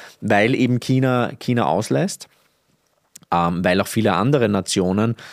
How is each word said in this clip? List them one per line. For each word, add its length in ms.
weil 340
eben 240
China, 640
China 260
auslässt, 640
ähm, 320
weil 160
auch 80
viele 240
andere 360
Nationen, 680